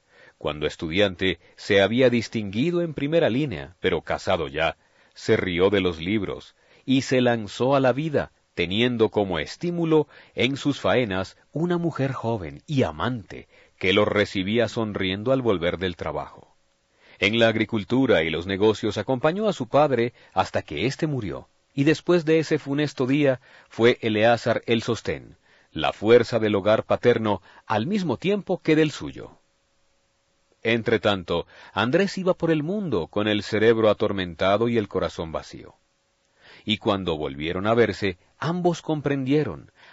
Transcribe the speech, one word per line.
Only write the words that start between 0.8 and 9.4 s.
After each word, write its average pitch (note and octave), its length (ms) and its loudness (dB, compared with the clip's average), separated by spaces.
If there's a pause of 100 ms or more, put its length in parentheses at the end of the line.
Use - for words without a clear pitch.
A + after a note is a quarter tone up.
se G2 280 2
había A#2+ 260 4
distinguido A#2 720 -2
en E3 140 -6
primera D3 340 0
línea, G#2 500 -4
pero F2+ 220 0
casado D#2+ 460 -2
ya, D2+ 300 -2 (360)
se - 240 0
rió F#2 320 2
de G2+ 120 2
los F2+ 180 -2
libros E2 560 -6 (280)
y C3 200 2
se B2+ 180 2
lanzó A#2+ 540 0
a C#3 40 4
la B2+ 140 4
vida, C#3 380 -4 (240)
teniendo A2 540 0
como F#2+ 280 -2
estímulo D#3+ 680 -2 (260)